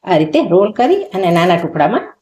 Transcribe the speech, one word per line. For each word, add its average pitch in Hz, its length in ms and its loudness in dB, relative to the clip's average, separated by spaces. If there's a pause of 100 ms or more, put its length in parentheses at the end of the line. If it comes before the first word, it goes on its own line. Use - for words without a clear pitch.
આ 180 120 0
રીતે 156 300 0
રોલ 196 240 2
કરી 330 320 0
અને 185 280 -2
નાના 170 260 2
ટુકડામાં 165 480 -2 (160)